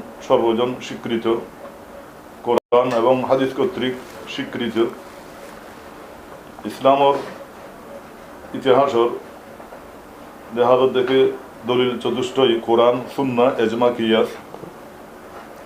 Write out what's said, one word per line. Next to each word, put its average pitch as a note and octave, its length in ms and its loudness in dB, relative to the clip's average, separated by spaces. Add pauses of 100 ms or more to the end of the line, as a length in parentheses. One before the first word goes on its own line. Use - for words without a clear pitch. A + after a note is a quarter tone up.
(280)
সর্বজন A#2+ 540 2
স্বীকৃত, A2+ 520 -4 (1080)
কোরআন A#2+ 500 0
এবং B2 320 2
হাদিস C3+ 320 0
কর্তৃক B2+ 380 -4 (340)
স্বীকৃত। A#2+ 480 -8 (1900)
ইসলামের C#3 500 2 (1400)
ইতিহাসের A#2+ 560 4 (1400)
দেহাদত B2+ 340 4
দেখে C3 440 2 (340)
দলিল B2 320 2
চতুষ্টয় B2 600 0
কোরআন, A#2 400 4 (160)
সুন্নাহ, B2+ 440 2
এজমা, A#2 300 2
কিয়াস, A2+ 380 2 (1400)